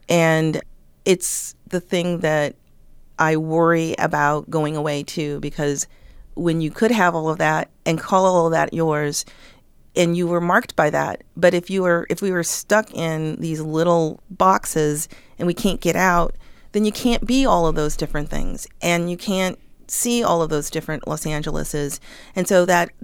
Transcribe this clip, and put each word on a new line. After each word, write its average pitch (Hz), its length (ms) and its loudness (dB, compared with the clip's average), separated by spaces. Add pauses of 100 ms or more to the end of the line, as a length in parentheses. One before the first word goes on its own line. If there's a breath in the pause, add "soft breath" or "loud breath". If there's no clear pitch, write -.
And 160 540 2 (440)
it's - 500 -2 (120)
the 180 120 -4
thing 175 400 -2
that 151 360 0 (600)
I 160 200 2
worry 165 600 2
about 151 500 0
going 156 260 -2
away 147 280 -4
too, 147 360 -6
because 143 480 -4 (480 soft breath)
when 165 260 0
you 151 100 -2
could 226 200 0
have 180 240 2
all 160 140 -2
of 156 100 -2
that 156 300 0 (160)
and 160 140 0
call 190 260 2
all 180 200 4
of 165 80 2
that - 200 0
yours, 151 520 -2 (720 loud breath)
and 170 200 2
you 175 120 0
were 175 120 0
marked 180 360 0
by 151 160 4
that, 147 320 -4 (120)
but 175 180 4
if 175 160 -2
you 190 120 -2
were, 170 280 2
if - 120 -2
we 196 100 0
were 175 120 0
stuck - 500 -2
in 156 480 -4
these 160 180 -4
little 160 680 0
boxes 160 800 0 (280 loud breath)
and 175 100 -2
we 175 60 0
can't - 280 -2
get 165 140 0
out, 175 400 2 (360 soft breath)
then 208 140 0
you 208 60 0
can't 226 340 0
be 262 200 2
all 180 220 4
of 156 80 2
those 151 220 0
different 151 320 -4
things, - 380 -4 (140)
and 170 280 0
you 175 80 -6
can't 185 400 -2 (300)
see 240 360 -2
all 170 200 2
of 160 80 -2
those 147 180 -2
different 156 380 -6
Los 156 180 -6
Angeleses. 151 760 -4 (360 loud breath)
And 180 120 -2
so 180 200 6
that, 175 240 2 (120)